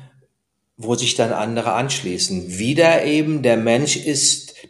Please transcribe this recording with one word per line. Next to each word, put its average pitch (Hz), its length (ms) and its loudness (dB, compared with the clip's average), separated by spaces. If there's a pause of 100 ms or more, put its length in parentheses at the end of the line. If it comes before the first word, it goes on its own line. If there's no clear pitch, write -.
(760)
wo 117 200 -2
sich 123 200 -2
dann 113 180 0
andere 110 400 -2
anschließen. 92 880 -4
Wieder 151 440 4
eben, 151 380 0
der 120 160 4
Mensch 117 380 2
ist - 580 -2 (160)